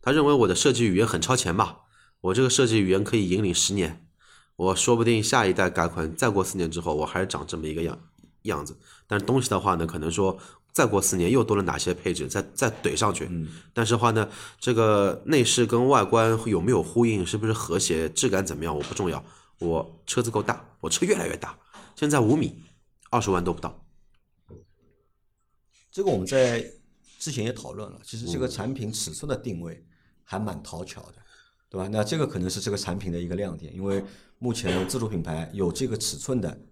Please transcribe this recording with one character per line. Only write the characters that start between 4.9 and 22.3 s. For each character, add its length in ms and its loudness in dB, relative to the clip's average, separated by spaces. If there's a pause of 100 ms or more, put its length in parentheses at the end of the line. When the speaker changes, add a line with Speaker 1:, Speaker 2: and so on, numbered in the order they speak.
Speaker 1:
不 80 2
定 180 4
下 240 2
一 60 4
代 180 2
改 200 0
款， 260 -4
再 140 2
过 120 2
四 160 -4
年 140 -2
之 80 -6
后， 160 -2
我 100 0
还 140 -4
是 80 0
长 180 -8
这 120 -8
么 100 -6
一 60 -6
个 100 -4
样-， 160 -6 (440)
样 220 -4
子。 120 -16 (300)
但 180 0
东 160 2
西 80 -4
的 100 2
话 160 2
呢， 100 0
可 140 -6
能 100 -2
说 280 0 (340)
再 140 2
过 160 2
四 140 0
年 160 2
又 120 4
多 120 2
了 80 2
哪 140 -2
些 160 -2
配 200 -4
置， 140 -6
再， 160 -4 (100)
再 160 0 (140)
怼 120 0
上 180 2
去。 180 -6
Speaker 2:
嗯。 160 -6 (260)
Speaker 1:
但 120 0
是 100 2
话 160 4
呢， 160 2 (320)
这 140 0
个 520 4
内 180 4
饰 220 4
跟 220 2
外 160 6
观 340 4 (100)
有 120 2
没 100 0
有 140 4
呼 220 2
应， 200 2
是 120 -4
不 100 -2
是 60 2
和 260 -2
谐， 300 0
质 180 0
感 180 2
怎 120 -6
么 80 -6
样， 100 -2
我 80 -4
不 100 -8
重 160 -2
要， 140 -4 (360)
我 460 -4
车 160 -2
子 80 -2
够 140 0
大， 200 -4 (180)
我 80 -8
车 160 0
越 100 2
来 120 -4
越 100 -6
大， 200 -12 (380)
现 140 0
在 100 4
五 160 6